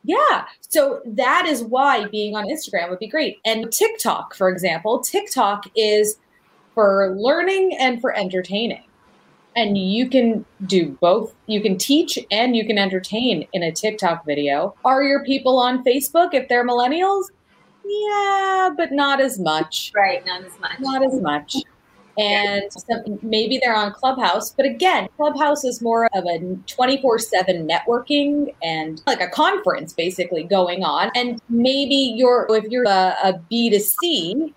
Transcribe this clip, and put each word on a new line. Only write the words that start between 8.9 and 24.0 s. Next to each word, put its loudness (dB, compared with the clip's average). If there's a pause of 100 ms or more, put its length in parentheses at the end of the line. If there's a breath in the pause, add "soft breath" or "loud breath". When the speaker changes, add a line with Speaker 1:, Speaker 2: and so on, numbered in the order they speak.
Speaker 1:
And 0
you 0
can 2 (180)
do 0
both. 2 (140)
You 0
can 0
teach 0 (120)
and 2
you 0
can -2
entertain -2
in -2
a -2
TikTok -2
video. -2 (120)
Are 4
your 2
people 2
on 0
Facebook 2
if 0
they're 2
millennials? 0 (600 soft breath)
Yeah, 0
but -2
not 2
as 0
much. -4
Speaker 2:
Right, 0
not -8
as -20
much. -10
Speaker 1:
Not 0
as 0
much. -4
Speaker 2:
Yeah. -4 (560)
Speaker 1:
And 0
some, -6
maybe 0
they're 2
on 0
Clubhouse, 0